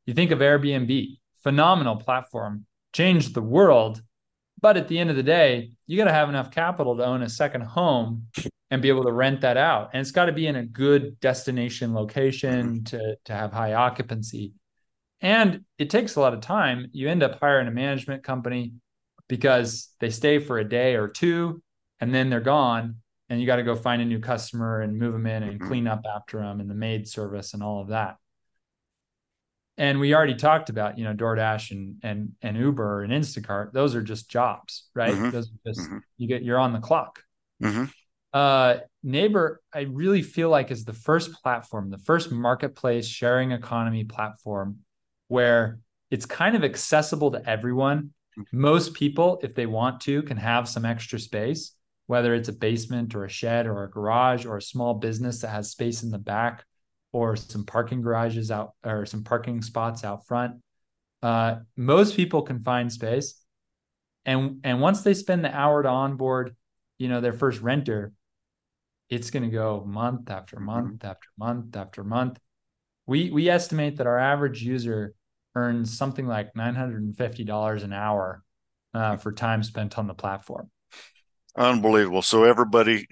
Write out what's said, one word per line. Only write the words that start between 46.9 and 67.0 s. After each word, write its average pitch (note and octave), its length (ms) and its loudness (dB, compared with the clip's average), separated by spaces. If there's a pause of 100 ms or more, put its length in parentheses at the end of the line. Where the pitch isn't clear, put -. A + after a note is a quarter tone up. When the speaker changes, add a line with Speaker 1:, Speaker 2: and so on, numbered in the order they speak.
Speaker 1:
to A#2 160 -8
everyone. C3 640 -2 (280)
Speaker 2:
Mm-hmm. A2+ 220 -6
Speaker 1:
Most E3 340 4
people, D#3+ 480 0
if A#2 140 -10
they A#2+ 100 -2
want A#2 360 -2
to, C#3+ 200 -2
can C#3 140 -8
have A#2 320 0
some A2+ 160 -6
extra A2+ 340 -6
space, A#2 540 -6 (340)
whether A#2+ 260 2
it's A#2 160 -2
a A2 40 -6
basement A2+ 640 -4
or G2+ 80 -8
a G2 40 -10
shed A#2 380 -2
or G2+ 160 -4
a G2 80 -12
garage A#2 560 0
or A2 100 -6
a G2 60 -10
small A#2+ 320 -4
business A#2 460 -4
that A#2 80 -6
has G#2 220 -6
space A#2 340 -6
in A#2 60 -6
the A2+ 80 -6
back A2 460 -4 (480)
or A2+ 240 0
some G#2 280 -10
parking A#2+ 380 -4
garages A2+ 480 -2
out G#2+ 220 -6 (120)
or G#2+ 220 -4
some G#2+ 160 -10
parking A#2 400 -4
spots A2+ 400 -6
out G#2 240 -10
front. A#2+ 300 -4 (680)
Uh, A#2 360 0 (180)
most E3 400 4
people F3 260 2
can B2+ 180 -8
find A#2+ 320 0
space. A#2 480 -4 (840)
And, C3+ 400 0
and B2+ 160 0
once F#3+ 220 2
they G3+ 120 4
spend F#3 300 0
the C#3 120 -4
hour D3 260 4
to C#3 60 2
onboard, C3 680 -2 (420)
you C3 100 -4